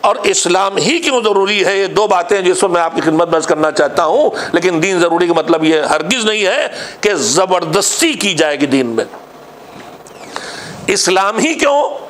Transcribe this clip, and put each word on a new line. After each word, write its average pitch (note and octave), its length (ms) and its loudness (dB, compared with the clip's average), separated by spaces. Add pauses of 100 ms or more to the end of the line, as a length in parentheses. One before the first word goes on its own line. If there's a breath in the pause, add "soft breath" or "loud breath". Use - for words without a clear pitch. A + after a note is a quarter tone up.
और A#3 220 2
इस्लाम F#3+ 520 0
ही C#4+ 220 0
क्यों C#4 220 0
ज़रूरी G3+ 360 2
है, F#3+ 200 0
ये G3 100 0
दो F3+ 200 2
बातें F#3+ 360 2
जिसको F#3 240 2
मैं F3 120 2
आपकी E3 200 -2
खिदमत D#3+ 280 2
में E3 60 0
अर्ज़ D#3 140 0
करना D#3 240 2
चाहता D3 320 0
हूँ। A3 280 2 (220 loud breath)
लेकिन E3+ 260 0
दीन F#3 200 0
ज़रूरी E3+ 280 2
का E3+ 60 2
मतलब D#3+ 300 2
ये D#3 220 2
हरगिज़ F3 400 0
नहीं G#3+ 180 0
है A3+ 240 0 (340 loud breath)
कि G#3 120 2
ज़बरदस्ती F3+ 1000 0
की G3 180 -2
जाएगी D3 340 0
दीन C3+ 200 2
में। A2+ 180 -2 (1800 loud breath)
इस्लाम G3 480 0
ही D4+ 160 0
क्यों C#4+ 560 0